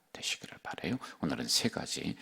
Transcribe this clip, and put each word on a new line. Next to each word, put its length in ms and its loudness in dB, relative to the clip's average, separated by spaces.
되시기를 520 -4
바라요. 340 0
오늘은 280 0
세 220 6
가지 520 -2